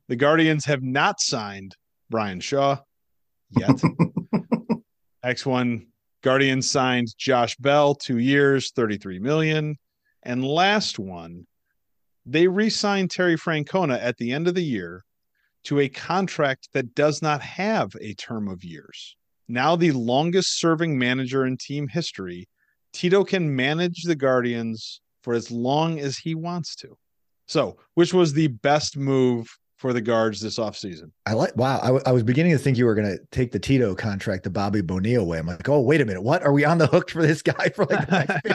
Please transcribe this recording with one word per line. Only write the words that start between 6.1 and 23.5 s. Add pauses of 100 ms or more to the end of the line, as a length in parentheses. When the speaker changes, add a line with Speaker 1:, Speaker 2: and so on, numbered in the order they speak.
Speaker 1:
Guardians
signed (100)
Josh
Bell,
two
years,
thirty-three
million. (480)
And
last
one, (800)
they
re-signed
Terry
Francona
at
the
end
of
the
year (600)
to
a
contract
that
does
not
have (100)
a
term
of
years. (320)
Now
the
longest
serving
manager
in
team
history, (460)
Tito
can